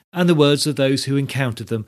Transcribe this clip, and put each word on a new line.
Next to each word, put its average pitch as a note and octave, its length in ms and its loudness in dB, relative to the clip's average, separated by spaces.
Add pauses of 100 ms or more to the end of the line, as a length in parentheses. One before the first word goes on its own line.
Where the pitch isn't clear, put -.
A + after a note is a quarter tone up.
(120)
and F3 160 0
the F3 60 4
words D3 320 4
of D3 100 -4
those C3+ 280 0
who C3+ 120 -2
encountered B2+ 520 -4
them A2 200 -6